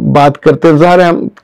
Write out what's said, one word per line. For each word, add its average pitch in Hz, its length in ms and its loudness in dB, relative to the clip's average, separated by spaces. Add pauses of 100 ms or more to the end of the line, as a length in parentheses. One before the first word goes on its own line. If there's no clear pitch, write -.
बात 143 360 0
करते 151 300 -2
हैं, 156 100 2
ज़ाहिर 175 240 2
है 175 80 0
हम - 200 -6 (140)